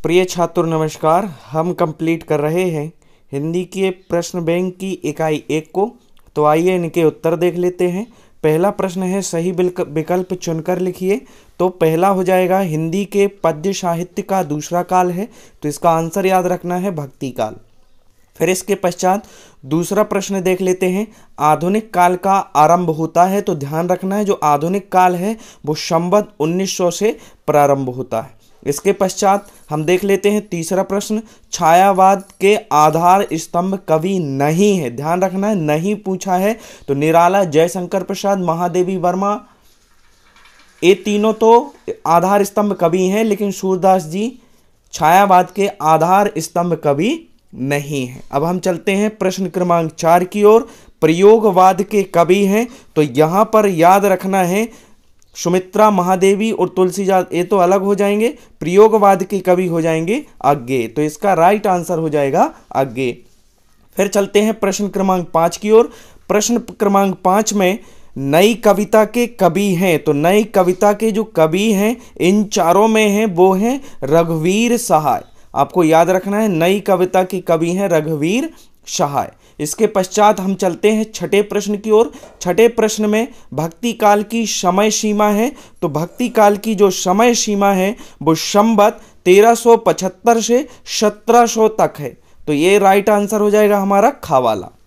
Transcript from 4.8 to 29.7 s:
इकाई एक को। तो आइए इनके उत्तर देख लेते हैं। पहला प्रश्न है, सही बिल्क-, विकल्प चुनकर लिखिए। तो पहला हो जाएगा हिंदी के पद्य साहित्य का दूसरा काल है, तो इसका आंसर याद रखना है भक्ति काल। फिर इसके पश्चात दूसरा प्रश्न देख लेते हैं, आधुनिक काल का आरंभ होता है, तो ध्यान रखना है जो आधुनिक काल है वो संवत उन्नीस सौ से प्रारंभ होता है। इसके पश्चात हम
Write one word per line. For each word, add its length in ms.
इकाई 480
एक 220
को। 120
तो 100
आइए 300
इनके 280
उत्तर 320
देख 200
लेते 320
हैं। 180
पहला 280
प्रश्न 320
है, 180
सही 300
बिल्क-, 380
विकल्प 440
चुनकर 460
लिखिए। 420
तो 120
पहला 360
हो 160
जाएगा 380
हिंदी 460
के 200
पद्य 300
साहित्य 480
का 220
दूसरा 400
काल 280
है, 160
तो 60
इसका 220
आंसर 340
याद 220
रखना 280
है 200
भक्ति 360
काल। 240
फिर 140
इसके 280
पश्चात 500
दूसरा 380
प्रश्न 360
देख 200
लेते 260
हैं, 200
आधुनिक 520
काल 240
का 200
आरंभ 320
होता 360
है, 160
तो 140
ध्यान 340
रखना 260
है 100
जो 180
आधुनिक 480
काल 240
है 220
वो 120
संवत 640
उन्नीस 380
सौ 140
से 260
प्रारंभ 420
होता 320
है। 180
इसके 280
पश्चात 560
हम 140